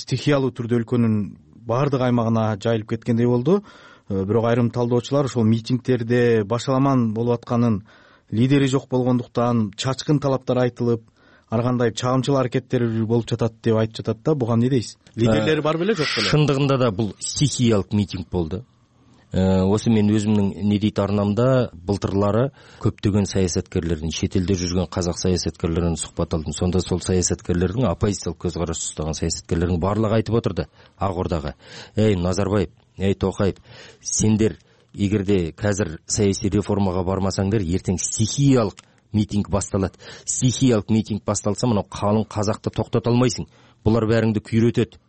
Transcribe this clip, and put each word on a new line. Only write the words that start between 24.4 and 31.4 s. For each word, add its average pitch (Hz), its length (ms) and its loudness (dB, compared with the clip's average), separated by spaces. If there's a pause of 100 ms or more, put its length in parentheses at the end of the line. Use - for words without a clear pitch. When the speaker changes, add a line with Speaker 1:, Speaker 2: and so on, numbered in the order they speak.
Speaker 2:
жүргөн 87 340 -2
казак 87 320 -4
саясаткерлеринен 85 760 0
сухбат - 360 -6
алдым. 76 240 -4
Сонда 90 240 0
сол 87 200 -4
саясаткерлердин, 90 880 -2
оппозициялык 95 500 -4
көз 85 160 -4
караш 82 220 -4
устаган 78 340 -6
саясаткерлердин 82 680 -2
баардыгы 104 340 0
айтып 107 200 0
отурду 107 300 -2 (320)
Ак 92 180 -4
Ордага. 82 420 -4 (380)